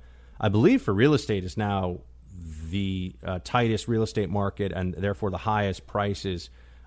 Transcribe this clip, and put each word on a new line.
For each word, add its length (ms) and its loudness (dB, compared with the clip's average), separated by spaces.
I 100 2
believe 340 6
for 100 0
real 220 6
estate 300 -2
is 120 -10
now 440 -2
the, 540 -2
uh, 200 -4
tightest 440 0
real 160 2
estate 260 -2
market 420 -2
and 220 -2
therefore 380 -2
the 60 -2
highest 500 -2
prices 640 -2